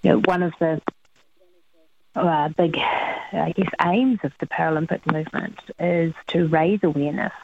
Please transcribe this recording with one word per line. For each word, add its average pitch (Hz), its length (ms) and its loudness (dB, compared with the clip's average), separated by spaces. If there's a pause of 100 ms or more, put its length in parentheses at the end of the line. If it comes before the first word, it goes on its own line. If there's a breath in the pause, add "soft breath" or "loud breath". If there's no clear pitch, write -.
you 190 80 6
know, - 80 6
one 180 240 2
of 165 160 -2
the, 160 220 0 (1300)
uh, 156 340 2
big, 160 280 0
I - 760 -4
guess, 185 140 0 (120)
aims 220 420 2
of 143 160 -4
the 165 80 -6
Paralympic 160 640 -2
movement - 480 -4 (200)
is 170 340 0 (140)
to 170 200 0
raise 165 360 2
awareness 147 500 -2 (100)